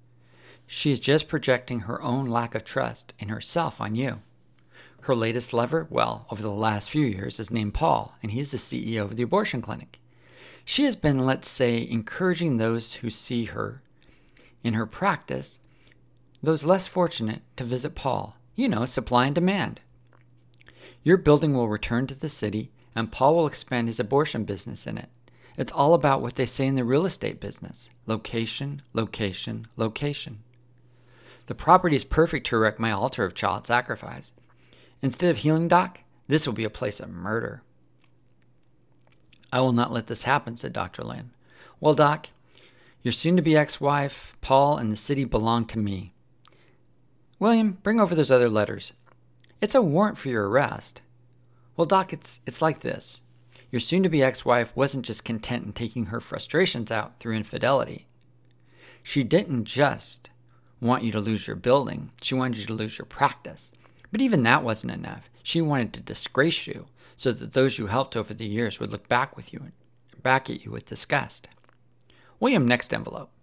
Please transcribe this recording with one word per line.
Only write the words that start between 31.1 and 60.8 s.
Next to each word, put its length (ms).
The 80
property 420
is 80
perfect 440
to 80
erect 220
my 140
altar 320
of 100
child 320
sacrifice. 640
Instead 280
of 80
healing, 300
Doc, 320
this 180
will 80
be 100
a 60
place 300
of 80
murder. 540
"I 100
will 120
not 200
let 140
this 180
happen," 320
said 180
Doctor 280
Lin. 280
"Well, 140
Doc, 340
your 100
soon-to-be 440
ex-wife, 880
Paul, 340
and 160
the 40
city 280
belong 440
to 100
me." 340
"William, 440
bring 160
over 160
those 160
other 200
letters." 420
"It's 120
a 80
warrant 360
for 100
your 200
arrest." 520
"Well, 100
Doc, 260
it's, 340
it's 160
like 180
this. 420
Your 80
soon-to-be 420
ex-wife 540
wasn't 300
just 180
content 400
in 80
taking 340
her 140
frustrations 680
out 280
through 180
infidelity. 680
She 220
didn't 400
just 640